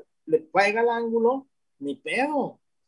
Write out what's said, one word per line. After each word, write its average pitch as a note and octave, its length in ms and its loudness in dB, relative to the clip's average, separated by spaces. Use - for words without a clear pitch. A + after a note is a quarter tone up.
le D#3 140 4
pega G3+ 400 2
al A#3 80 2
ángulo, A#3 580 0
ni C#3 160 -8
pedo. A#3+ 640 -4